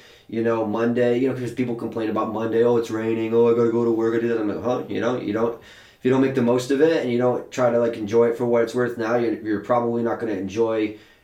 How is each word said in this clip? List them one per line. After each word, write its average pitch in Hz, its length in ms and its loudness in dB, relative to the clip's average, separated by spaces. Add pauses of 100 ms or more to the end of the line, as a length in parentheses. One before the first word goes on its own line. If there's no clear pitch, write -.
(280)
you 113 160 -4
know, 113 220 0
Monday, 120 520 0
you 131 120 0
know, 123 60 -4
'cause 123 160 -8
people 117 240 -4
complain 113 340 -6
about 107 240 -2
Monday, 110 300 0
"Oh, 120 140 4
it's 113 140 -2
raining, 110 420 -2
oh, 117 180 6
I 117 40 4
gotta 117 160 2
go 117 120 2
to 117 80 2
work, 113 240 0
I 117 40 2
do 117 100 -2
that." 113 100 0
I'm 104 80 -2
like, 98 160 -4
"Huh?" 123 240 -2
You 101 140 -4
know, 123 180 -2
you 104 140 -4
don't, 113 220 -2
if - 480 -20
you 127 80 2
don't 131 100 4
make 131 140 0
the 127 60 2
most 123 300 2
of 135 100 2
it 160 220 4
and 123 80 -2
you 120 80 0
don't 123 320 -2
try 123 180 2
to, 120 100 0
like, 117 180 0
enjoy 113 320 2
it 113 80 -4
for 123 80 -2
what 117 180 2
it's 113 100 -4
worth 120 240 -2
now, 117 200 -2
you're, 113 160 0
you're 107 260 -2
probably 120 420 0
not 117 180 -2
gonna 107 140 -4
enjoy 107 640 -2 (280)